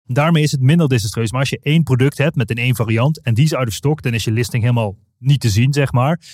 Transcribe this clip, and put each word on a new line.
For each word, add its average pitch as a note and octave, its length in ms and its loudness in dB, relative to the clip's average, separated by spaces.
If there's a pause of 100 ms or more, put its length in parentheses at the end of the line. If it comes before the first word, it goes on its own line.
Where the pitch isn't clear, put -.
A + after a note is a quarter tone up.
daarmee D3+ 380 2
is D3 100 0
het C#3 80 -2
minder D3+ 280 4
desastreus. A2+ 420 -2
Maar B2+ 100 -4
als C#3 100 -2
je A#2 120 -6
één D#3 200 2
product C3 360 0
hebt C#3+ 180 0
met A2+ 140 -2
een A2+ 60 -4
één B2 200 0
variant A2+ 460 0
en A#2 120 0
die B2+ 100 4
is D3+ 100 2
out B2+ 120 -2
of G#2+ 80 -4
stock, D3+ 280 -4
dan A#2 120 -2
is A2 100 -4
je A2+ 80 -2
listing A#2+ 300 -2
helemaal A#2 340 0 (220)
niet C3 220 0
te A#2+ 80 -2
zien, A#2 240 2
zeg C#3 200 0
maar. C3+ 280 0 (140)